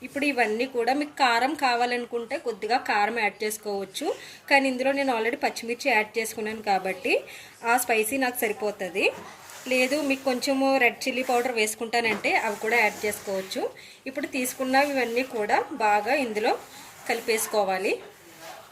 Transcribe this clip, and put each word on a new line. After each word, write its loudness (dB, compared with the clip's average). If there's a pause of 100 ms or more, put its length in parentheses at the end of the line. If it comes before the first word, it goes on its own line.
ఇప్పుడు -4
ఇవన్నీ 2
కూడా 0
మీకు -2
కారం 4
కావాలనుకుంటే 0
కొద్దిగా -2
కారం 2
యాడ్ -2
చేసుకోవచ్చు. -4 (340)
కానీ 6
ఇందులో 0
నేను 2
already 0
పచ్చిమిర్చి -2
యాడ్ 2
చేసుకున్నాను -6
కాబట్టి 0 (420)
ఆ 4
స్పైసీ 0
నాకు -2
సరిపోతది. -2 (560)
లేదు 2
మీకు -2
కొంచెము 2
రెడ్ 2
చిల్లీ -2
పౌడర్ 2
వేసుకుంటానంటే 0
అవి 0
కూడా 0
యాడ్ 2
చేసుకోవచ్చు. -4 (380)
ఇప్పుడు -6
తీసుకున్నవి 0
ఇవన్నీ 0
కూడా 0
బాగా 2
ఇందులో 0 (520)
కలిపేసుకోవాలి. 0 (720)